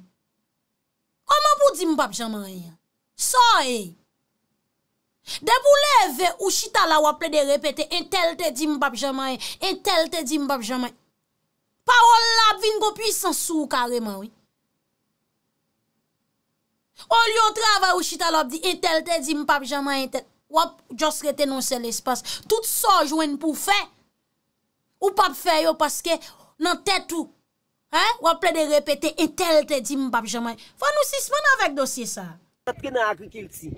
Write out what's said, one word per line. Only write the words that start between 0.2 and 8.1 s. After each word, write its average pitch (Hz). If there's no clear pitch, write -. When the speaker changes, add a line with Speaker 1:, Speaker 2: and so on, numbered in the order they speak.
Speaker 1:
Comment 605
pour 523
dire 349
m 311
pa 269
jamais 220
rien? 180
Ça -
est. 208
De 359
pou 571
leve 370
ou 381
chita 427
la 311
ou 302
ap 302
de 302
répéter, 294
un 349
tel 339